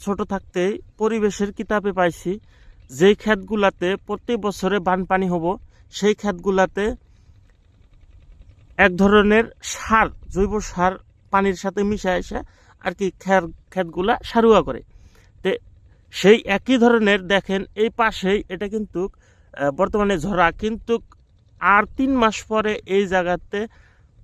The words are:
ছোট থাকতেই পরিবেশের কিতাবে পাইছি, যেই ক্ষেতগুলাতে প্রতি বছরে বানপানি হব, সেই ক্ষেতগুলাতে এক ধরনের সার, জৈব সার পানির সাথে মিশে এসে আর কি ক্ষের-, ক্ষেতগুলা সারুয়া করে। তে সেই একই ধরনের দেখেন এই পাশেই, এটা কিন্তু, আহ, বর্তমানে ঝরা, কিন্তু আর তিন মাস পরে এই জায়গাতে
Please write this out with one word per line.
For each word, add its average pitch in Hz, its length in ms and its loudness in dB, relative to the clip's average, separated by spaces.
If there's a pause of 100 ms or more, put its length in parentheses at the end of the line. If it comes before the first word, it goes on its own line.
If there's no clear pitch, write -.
ছোট 202 200 -4
থাকতেই 196 600 -4 (160)
পরিবেশের 214 540 -2
কিতাবে 202 400 -4
পাইছি, 180 480 -2 (500)
যেই 170 260 4
ক্ষেতগুলাতে 196 800 0
প্রতি 208 400 -8
বছরে 196 440 -2
বানপানি 185 480 -2
হব, 175 300 -2 (340)
সেই 208 220 0
ক্ষেতগুলাতে 196 840 -2 (1800)
এক 175 180 4
ধরনের 208 480 4 (180)
সার, - 460 0 (220)
জৈব 196 300 -2
সার 185 340 -2 (360)
পানির 196 240 0
সাথে 196 300 -4
মিশে 202 260 -2
এসে 180 300 -4 (400)
আর 185 140 -8
কি 185 180 -4
ক্ষের-, 180 400 0 (180)
ক্ষেতগুলা 185 540 -2
সারুয়া 226 380 4
করে। 127 200 -8 (600)
তে - 140 -2 (540)
সেই 208 340 6
একই 196 320 0
ধরনের 214 500 4
দেখেন 190 380 0 (100)
এই 220 140 0
পাশেই, 208 600 -2
এটা 190 180 -8
কিন্তু, 196 420 -6
আহ, - 640 -8
বর্তমানে 202 480 0
ঝরা, 180 320 0
কিন্তু 226 480 -4 (600)
আর 202 240 4 (140)
তিন 269 180 0
মাস 226 280 0
পরে 214 420 -4
এই 196 220 0
জায়গাতে 180 600 -4 (560)